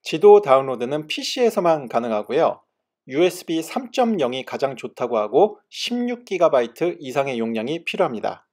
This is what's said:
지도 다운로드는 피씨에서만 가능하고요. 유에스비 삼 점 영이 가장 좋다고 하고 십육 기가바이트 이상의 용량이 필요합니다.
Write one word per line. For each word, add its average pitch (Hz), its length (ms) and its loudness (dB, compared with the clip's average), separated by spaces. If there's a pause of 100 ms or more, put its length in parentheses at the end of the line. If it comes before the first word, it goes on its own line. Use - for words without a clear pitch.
지도 202 400 8
다운로드는 135 680 0
피씨에서만 196 800 -2
가능하고요. 117 720 -2 (460)
유에스비 160 540 -2
삼 240 300 -8
점 226 260 0
영이 127 280 -4
가장 135 300 -4
좋다고 117 420 -6
하고 156 420 2 (100)
십육 240 560 -6
기가바이트 160 760 0
이상의 135 400 -4
용량이 113 460 -4
필요합니다. 110 680 -4